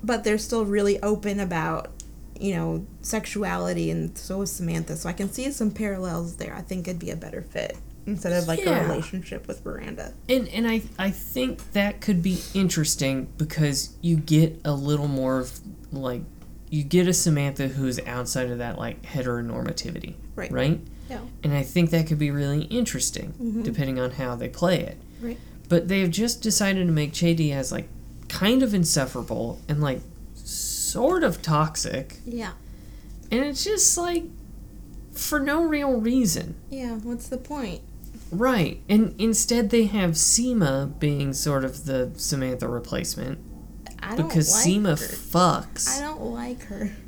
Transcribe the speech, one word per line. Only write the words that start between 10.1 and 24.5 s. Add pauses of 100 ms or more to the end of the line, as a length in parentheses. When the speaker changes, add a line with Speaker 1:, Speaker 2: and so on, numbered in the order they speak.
Speaker 2:
And,
and
I, (160)
I
think
that
could
be (140)
interesting (100)
because
you
get
a
little
more
of, (320)
like, (480)
you
get
a
Samantha
who's
outside
of
that,
like,
heteronormativity. (200)
Speaker 1:
Right.
Speaker 2:
Right? (300)
Speaker 1:
Yeah. (240)
Speaker 2:
And
I
think
that
could
be
really
interesting,
Speaker 1:
Mm-hmm.
Speaker 2:
depending
on
how
they
play